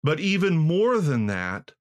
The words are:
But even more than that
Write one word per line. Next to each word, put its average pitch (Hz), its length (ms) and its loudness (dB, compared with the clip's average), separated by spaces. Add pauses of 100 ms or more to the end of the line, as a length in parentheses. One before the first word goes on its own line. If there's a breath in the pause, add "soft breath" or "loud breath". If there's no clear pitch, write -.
But 156 160 0
even 190 380 0
more 196 420 2
than 127 280 0
that 95 540 -6